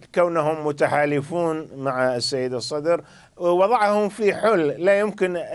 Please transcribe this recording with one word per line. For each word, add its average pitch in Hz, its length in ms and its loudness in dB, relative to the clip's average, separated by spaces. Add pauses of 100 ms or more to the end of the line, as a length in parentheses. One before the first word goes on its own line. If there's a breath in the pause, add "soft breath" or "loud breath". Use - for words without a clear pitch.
(140)
كونهم 160 520 0
متحالفون 147 1080 0
مع 127 400 0
السيد 127 380 -2
الصدر 151 460 -2 (360 loud breath)
وضعهم 208 720 2
في 202 260 0
حل 190 340 2
لا 180 300 2
يمكن، 202 340 -2 (220)